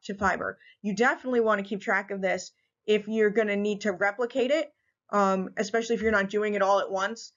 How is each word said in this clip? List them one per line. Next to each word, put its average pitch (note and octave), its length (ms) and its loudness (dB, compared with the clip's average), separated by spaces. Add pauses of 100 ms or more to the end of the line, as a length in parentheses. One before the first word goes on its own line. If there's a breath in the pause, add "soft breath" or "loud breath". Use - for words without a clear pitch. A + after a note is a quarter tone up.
to G3+ 100 -8
fiber? F#3 440 -2 (240 soft breath)
You G3+ 120 -2
definitely B3 460 0
wanna G#3+ 220 2
keep G3 180 -6
track G3+ 300 -2
of G3 100 -6
this F3+ 320 -2 (340)
if G#3+ 220 0
you're G#3+ 220 2
gonna G#3+ 260 0
need G3+ 260 -2
to G#3 100 0
replicate A#3 580 0
it, D4+ 200 0 (380)
um, F#3+ 480 2
especially A3+ 380 -2
if G3+ 80 -2
you're A3 100 2
not G3 160 2
doing G#3 240 0
it G3+ 80 0
all G3 200 4
at E3+ 100 -4
once. G3 460 -4